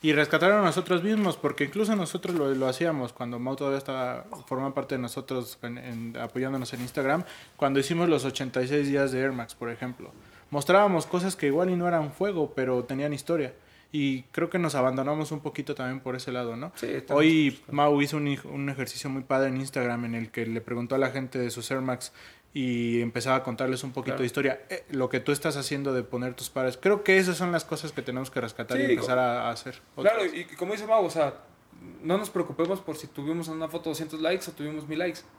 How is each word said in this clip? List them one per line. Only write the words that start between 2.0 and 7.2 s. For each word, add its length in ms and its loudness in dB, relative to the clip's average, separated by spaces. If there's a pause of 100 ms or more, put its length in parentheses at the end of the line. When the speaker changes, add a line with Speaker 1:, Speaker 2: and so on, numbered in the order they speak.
Speaker 1:
lo, 200 2
lo 120 2
hacíamos 460 0
cuando 240 -6
Mau 180 -2
todavía 220 0
estaba, 480 -4 (220)
formaba 260 -2
parte 220 -2
de 60 -2
nosotros 600 -6
en, 160 -10
en, 400 -10
apoyándonos 560 -4
en 80 -6
Instagram, 420 0 (320)